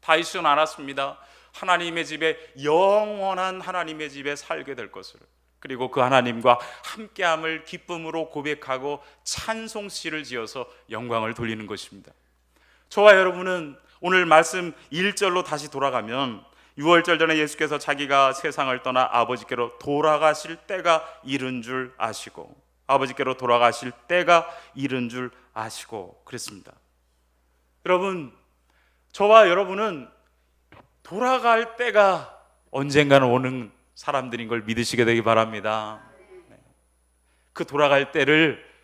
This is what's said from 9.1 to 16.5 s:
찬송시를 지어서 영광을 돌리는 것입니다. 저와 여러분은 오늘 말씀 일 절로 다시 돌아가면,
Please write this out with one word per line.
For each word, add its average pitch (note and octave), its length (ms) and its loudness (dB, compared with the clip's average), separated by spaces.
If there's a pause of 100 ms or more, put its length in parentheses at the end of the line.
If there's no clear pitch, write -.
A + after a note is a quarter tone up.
찬송시를 G#3 1000 -10
지어서 A#2+ 420 -10 (240)
영광을 A2+ 420 -6
돌리는 A2+ 340 -8
것입니다. G2 460 -16 (760)
저와 G#3 280 10
여러분은 F3+ 600 -2 (240)
오늘 F3+ 260 2
말씀 E3 480 4 (160)
일 F#3+ 240 -2
절로 F#3 300 0
다시 D3 260 -8
돌아가면, B2+ 720 -4 (320)